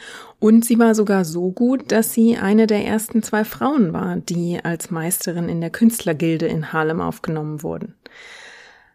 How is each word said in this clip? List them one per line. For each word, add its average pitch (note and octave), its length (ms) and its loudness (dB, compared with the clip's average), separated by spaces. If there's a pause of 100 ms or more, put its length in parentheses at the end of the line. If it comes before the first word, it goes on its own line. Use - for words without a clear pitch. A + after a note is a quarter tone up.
(400)
Und A3+ 240 6
sie A#3 160 4
war A3+ 160 6
sogar G3 280 2
so F3 280 -4
gut, B3+ 400 0
dass A3 200 2
sie A3+ 240 4
eine G#3+ 300 4
der G#3+ 180 0
ersten A3 380 -2
zwei G#3+ 220 -2
Frauen A#3 480 0
war, F3 240 -4
die F3 480 -4
als E3 260 -6
Meisterin E3+ 580 -4
in E3+ 120 -4
der E3 100 -6
Künstlergilde E3 800 0
in D#3 240 -4
Haarlem D#3+ 280 -2
aufgenommen D3+ 640 -6
wurden. - 320 -8 (1000)